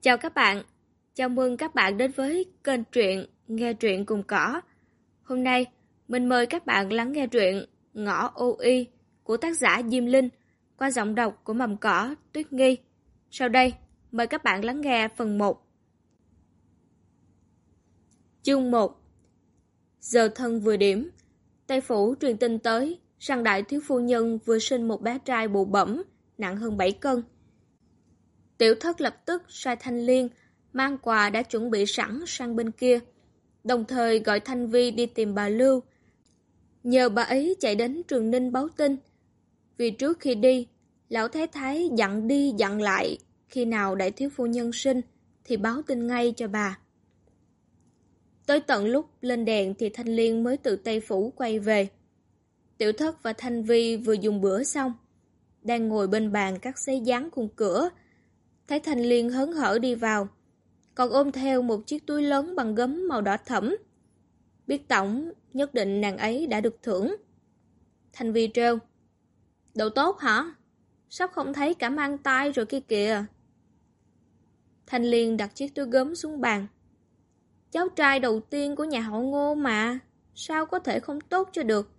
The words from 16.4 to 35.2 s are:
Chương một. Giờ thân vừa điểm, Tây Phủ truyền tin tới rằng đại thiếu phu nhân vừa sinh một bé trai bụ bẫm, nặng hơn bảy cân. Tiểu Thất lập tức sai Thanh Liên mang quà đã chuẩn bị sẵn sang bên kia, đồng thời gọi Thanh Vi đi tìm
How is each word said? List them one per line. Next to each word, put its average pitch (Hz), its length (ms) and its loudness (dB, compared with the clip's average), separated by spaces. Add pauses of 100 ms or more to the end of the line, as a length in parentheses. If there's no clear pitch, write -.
Chương 262 300 2
một. 226 300 0 (1000)
Giờ 226 360 4
thân 233 240 -2
vừa 208 180 2
điểm, 202 340 2 (560)
Tây 269 140 0
Phủ 226 400 2
truyền 247 160 0
tin 226 220 0
tới 247 400 -2 (200)
rằng 247 240 -2
đại 208 200 2
thiếu 285 200 -4
phu 262 160 0
nhân 233 460 0
vừa 220 140 2
sinh 233 280 -2
một 214 140 -2
bé 233 240 -4
trai 226 220 0
bụ 202 180 2
bẫm, 196 380 2 (340)
nặng 196 200 -6
hơn 220 200 -6
bảy 190 140 2
cân. 247 320 -2 (1300)
Tiểu 226 220 6
Thất 339 220 -4
lập 247 240 -4
tức 339 220 -4
sai - 280 -6
Thanh 240 300 -6
Liên 254 240 4 (440)
mang 269 240 -2
quà 220 320 2
đã 226 140 0
chuẩn 233 280 -2
bị 202 140 2
sẵn 233 420 -4
sang 240 280 -6
bên 226 160 -2
kia, 247 280 4 (640)
đồng 226 220 0
thời 233 340 2
gọi 214 200 2
Thanh 247 280 -6
Vi 247 240 4
đi 233 140 0
tìm 214 300 -2